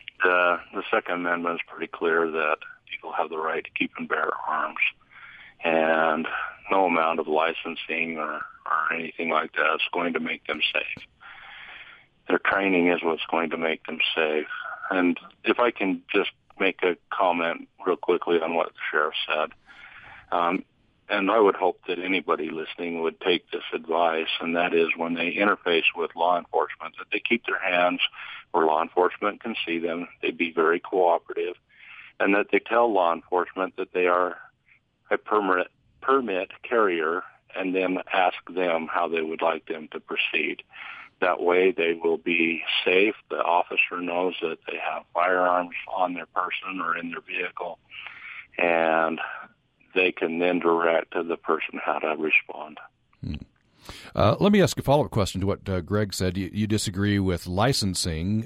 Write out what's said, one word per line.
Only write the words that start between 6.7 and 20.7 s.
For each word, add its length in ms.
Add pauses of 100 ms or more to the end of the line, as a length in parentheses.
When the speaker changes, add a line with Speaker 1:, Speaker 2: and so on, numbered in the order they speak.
Speaker 1:
no 140
amount 340
of 80
licensing 920
or, 240 (240)
or 280
anything 360
like 240
that 220
is 60 (120)
going 200
to 60
make 280
them 140 (120)
safe. 320 (1200)
Their 120
training 480
is 160
what's 260
going 220
to 60
make 280
them 140 (160)
safe. 320 (420)
And 300 (240)
if 160
I 100
can 320 (100)
just 200 (280)
make 220
a 160 (160)
comment 540 (180)
real 100
quickly 460
on 140
what 140
the 100 (100)
sheriff 240 (140)
said, 220 (800)
um, 320 (460)